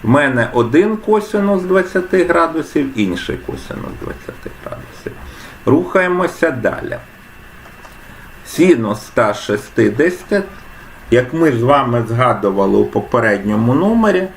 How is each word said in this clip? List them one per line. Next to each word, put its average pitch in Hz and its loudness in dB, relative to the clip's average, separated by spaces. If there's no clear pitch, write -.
в 113 -2
мене 131 2
один 151 2
косинус 202 0
двадцяти 180 0
градусів, 160 0
інший 90 -2
косинус - -10
двадцяти - -12
градусів. - -14
Рухаємося 180 0
далі. - -6
Синус 120 2
ста 107 0
шістдесяти, 117 0
як 123 2
ми 160 2
з 117 -2
вами 123 2
згадували 101 2
у 104 4
попередньому 107 0
номері 190 2